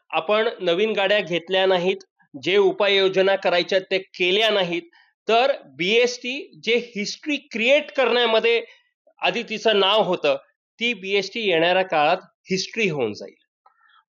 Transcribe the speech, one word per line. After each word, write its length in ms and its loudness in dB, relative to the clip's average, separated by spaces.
आपण 380 0
नवीन 320 0
गाड्या 280 0
घेतल्या 460 -2
नाहीत, 300 0
जे 140 0
उपाययोजना 800 2
करायच्या 420 0
ते 200 -2
केल्या 520 0
नाहीत, 320 -2
तर 240 4
बीएसटी 880 -2
जे 340 -2
हिस्ट्री 400 -6
क्रिएट 560 0
करण्यामध्ये 720 2
आधी 240 -2
तिचं 380 0
नाव 220 4
होतं, 340 0
ती 140 -2
बीएसटी 460 -4
येणाऱ्या 420 2
काळात 400 2
हिस्ट्री 680 -6
होऊन 240 -2
जाईल. 220 -16